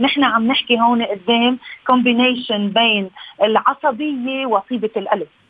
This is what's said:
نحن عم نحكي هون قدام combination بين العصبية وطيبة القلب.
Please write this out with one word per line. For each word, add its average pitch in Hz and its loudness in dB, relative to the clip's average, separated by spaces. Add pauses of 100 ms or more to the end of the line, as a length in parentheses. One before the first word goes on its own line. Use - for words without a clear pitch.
نحن 277 2
عم 226 2
نحكي 240 0
هون 233 2
قدام 233 0 (340)
combination 247 2
بين 208 0 (320)
العصبية 269 0
وطيبة 220 -2
القلب. 202 -4 (240)